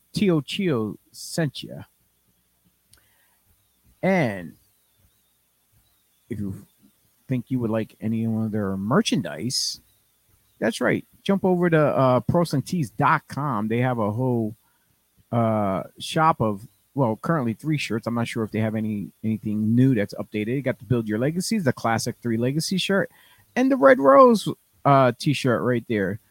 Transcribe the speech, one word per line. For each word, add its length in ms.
Tio 280
Chio 560
sent 540
ya. 180
And 560
if 100
you 280
think 220
you 100
would 100
like 300
any 240
of 260
their 260
merchandise, 1040
that's 220
right. 260
Jump 220
over 260
to, 80
uh, 420
pro 200
wrestling 220
tees 280
dot 380
com. 400
They 100
have 200
a 120
whole, 460
uh, 540
shop 420
of, 260
well, 220
currently 380
three 240
shirts. 300
I'm 60
not 140
sure 140
if 80
they 80
have 160
any, 380
anything 520
new 200
that's 200
updated. 340
You 140
got 180
the 40
Build 240
Your 120
Legacies, 440
the 80
classic 480
Three 160
Legacy 400
shirt, 340
and 160
the 60
Red 240
Rose, 480
uh, 320
t-shirt 460
right 260
there, 300